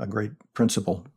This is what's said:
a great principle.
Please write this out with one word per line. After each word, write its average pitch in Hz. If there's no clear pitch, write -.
a 113
great 104
principle. 92